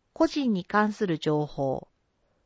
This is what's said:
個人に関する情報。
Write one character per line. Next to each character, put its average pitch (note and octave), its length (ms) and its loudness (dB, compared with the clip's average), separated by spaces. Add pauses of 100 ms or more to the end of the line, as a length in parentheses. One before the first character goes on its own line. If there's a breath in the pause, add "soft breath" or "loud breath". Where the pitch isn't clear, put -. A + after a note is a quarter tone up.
(140)
個 D#4+ 140 4
人 C4+ 260 0
に F3+ 100 -2
関 G#3 300 0
す G#3+ 120 -4
る D#3+ 140 0
情 D3+ 260 0
報。 C#3 420 -4 (580)